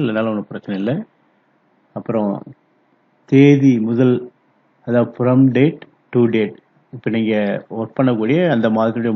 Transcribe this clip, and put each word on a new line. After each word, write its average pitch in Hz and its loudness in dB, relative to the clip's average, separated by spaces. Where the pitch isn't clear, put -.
இல்லைனாலும் 110 -2
ஒண்ணும் 101 -8
பிரச்சனை 107 -10
இல்ல. 110 -2
அப்புறம் 107 -4
தேதி 139 6
முதல், 123 2
அதாவது 120 0
from 127 2
date 156 2
to 120 2
date, 104 -4
இப்ப 120 -10
நீங்க 110 -2
ஒர்க் 113 -10
பண்ணக்கூடிய 127 0
அந்த 113 0
மாதத்துடைய 113 -2